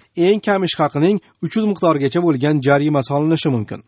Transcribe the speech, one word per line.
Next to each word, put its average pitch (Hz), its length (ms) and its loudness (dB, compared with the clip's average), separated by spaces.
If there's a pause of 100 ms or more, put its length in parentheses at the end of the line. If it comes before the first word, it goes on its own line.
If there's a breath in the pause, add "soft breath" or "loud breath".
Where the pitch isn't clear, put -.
(260 soft breath)
eng 202 220 2
kam 190 200 0
ish - 140 -6
haqining 160 400 0 (240 soft breath)
uch 151 100 -6
yuz 220 160 0
miqdorigacha 156 540 0
bo'lgan 147 420 0
jarima 143 420 2
solinishi 151 460 0
mumkin. 104 320 -6